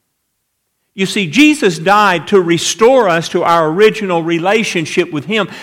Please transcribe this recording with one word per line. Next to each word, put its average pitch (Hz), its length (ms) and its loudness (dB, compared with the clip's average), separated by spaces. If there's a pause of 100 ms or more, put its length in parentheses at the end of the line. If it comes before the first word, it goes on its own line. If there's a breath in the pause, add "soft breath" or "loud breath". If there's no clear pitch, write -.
(920)
You 190 140 -4
see, 196 200 -4
Jesus 196 520 0
died 185 480 2
to 196 140 4
restore 214 680 2
us 165 200 -2
to 175 140 -2
our 170 240 2
original 185 540 0
relationship 170 920 -2
with 143 140 -6
him. 202 240 -4 (140)